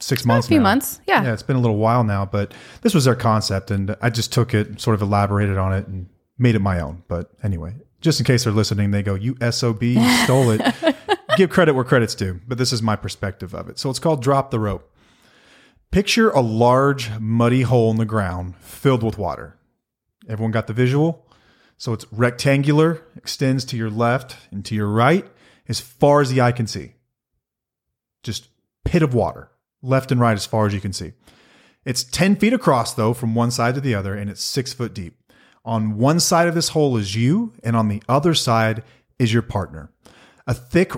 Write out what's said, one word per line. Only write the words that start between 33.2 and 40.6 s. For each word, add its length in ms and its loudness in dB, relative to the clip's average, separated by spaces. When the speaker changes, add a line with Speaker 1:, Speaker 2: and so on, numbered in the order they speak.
Speaker 1:
one 160 0
side 240 -2
to 60 -6
the 140 -2
other, 200 -4
and 160 -8
it's 120 -12
six 300 -6
foot 220 -8
deep. 240 -12
On 340 -4
one 220 2
side 280 2
of 60 -2
this 160 -2
hole 260 2
is 200 -4
you, 360 2
and 140 -2
on 120 2
the 200 -4
other 260 2
side 480 0
is 140 2
your 100 2
partner. 480 -8
A 80 -2
thick 440 0